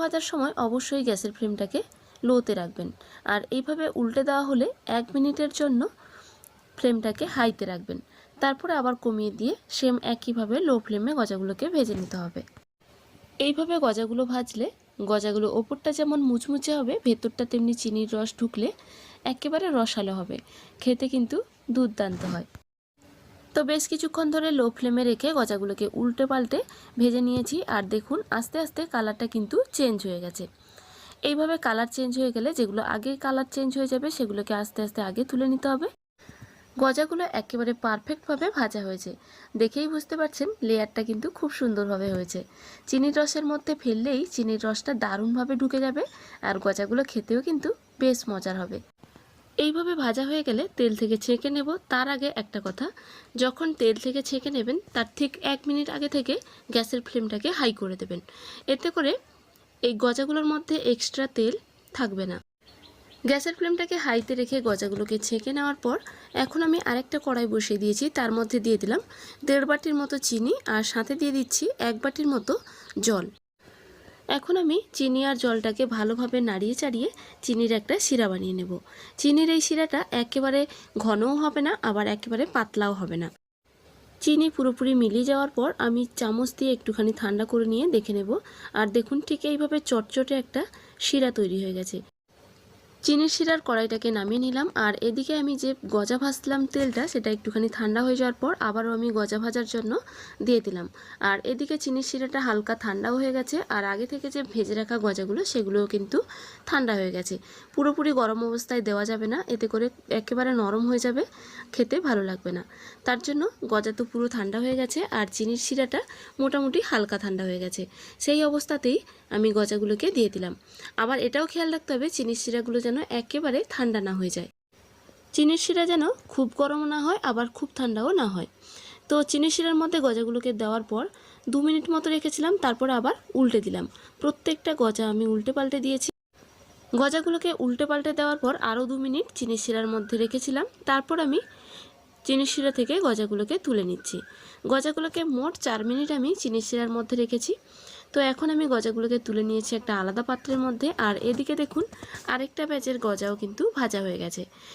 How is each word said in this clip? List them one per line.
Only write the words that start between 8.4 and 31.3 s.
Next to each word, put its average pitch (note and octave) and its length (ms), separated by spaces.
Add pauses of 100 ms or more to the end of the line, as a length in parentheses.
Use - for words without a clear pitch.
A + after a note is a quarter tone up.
আবার B3 140 (100)
কমিয়ে G#3+ 340
দিয়ে C4 160 (220)
সেম B3+ 200 (160)
একইভাবে A#3 440 (120)
লো C4+ 60 (100)
ফ্লেমে A3 340
গজাগুলোকে G3 560
ভেজে A#3 260
নিতে F#3 220
হবে। E3+ 180 (1080)
এইভাবে D#4 280 (100)
গজাগুলো A3+ 380 (100)
ভাজলে B3 340 (440)
গজাগুলো G#3+ 380 (100)
ওপরটা C#4 400
যেমন D4+ 200 (120)
মুচমুচে C#4 480
হবে, B3+ 160 (100)
ভেতরটা A#3 460
তেমনি A#3 320
চিনির G#3+ 320
রস A3 160 (100)
ঢুকলে A#3 280 (640)
একেবারে D#4 340 (100)
রসালো A3+ 380
হবে, F#3+ 220 (440)
খেতে B3+ 320
কিন্তু B3+ 240 (380)
দুর্দান্ত G3+ 480 (100)
হয়। F3 140 (1080)
তো D#4 80 (100)
বেশ D4+ 200
কিছুক্ষণ D#4+ 440
ধরে D#4+ 140 (100)
লো A#3+ 80 (100)
ফ্লেমে B3 340
রেখে A#3 180 (100)
গজাগুলোকে G3+ 480 (140)
উল্টে A#3+ 300
পাল্টে C4 280 (400)
ভেজে A#3+ 300
নিয়েছি। B3 280 (180)
আর G3+ 80 (120)
দেখুন A3 240 (200)
আস্তে A#3 260
আস্তে D4+ 160 (140)
কালারটা A3 400
কিন্তু G#3+ 220 (200)
চেঞ্জ A#3+ 220 (100)
হয়ে F3 160
গেছে। F3 200 (840)
এইভাবে D4+ 260 (120)